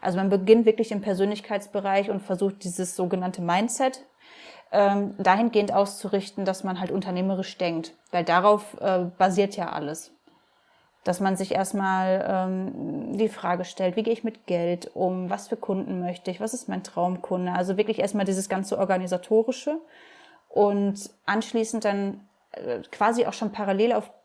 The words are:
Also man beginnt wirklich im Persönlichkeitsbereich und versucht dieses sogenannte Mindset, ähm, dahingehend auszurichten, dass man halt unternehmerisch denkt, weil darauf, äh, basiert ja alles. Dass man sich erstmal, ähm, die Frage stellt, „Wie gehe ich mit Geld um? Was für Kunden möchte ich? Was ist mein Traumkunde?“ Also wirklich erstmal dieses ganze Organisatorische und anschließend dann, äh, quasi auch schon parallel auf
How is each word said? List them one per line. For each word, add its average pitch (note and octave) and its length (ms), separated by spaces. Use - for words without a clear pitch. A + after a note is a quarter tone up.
Also F3 160
man G3 120
beginnt G3+ 360
wirklich A3 260
im G#3 100
Persönlichkeitsbereich G3+ 1080
und G3 120
versucht G3 420
dieses F3+ 320
sogenannte F3+ 460
Mindset, A3+ 640
ähm, G3+ 460
dahingehend G#3 560
auszurichten, G3 720
dass F#3+ 180
man F#3 160
halt F3+ 120
unternehmerisch F#3+ 680
denkt, E3 360
weil F3 120
darauf, F#3+ 580
äh, F#3 240
basiert G3 380
ja F3 160
alles. D3+ 400
Dass F3+ 160
man F#3+ 180
sich F#3+ 160
erstmal, F#3+ 760
ähm, F#3+ 920
die A3 120
Frage F3+ 340
stellt, F3+ 320
„Wie A3 60
gehe A3+ 120
ich A3+ 100
mit A3 240
Geld F3 480
um? F#3 340
Was G3+ 180
für - 80
Kunden F#3+ 440
möchte F3+ 320
ich? F3+ 100
Was A3 140
ist - 120
mein F#3 160
Traumkunde?“ F3+ 680
Also F#3 240
wirklich G#3+ 220
erstmal G3+ 260
dieses F#3+ 240
ganze F#3+ 300
Organisatorische G3 1000
und G3+ 600
anschließend A3 580
dann, G3+ 360
äh, - 260
quasi A#3 360
auch - 60
schon G#3+ 180
parallel G#3 420
auf G#3+ 180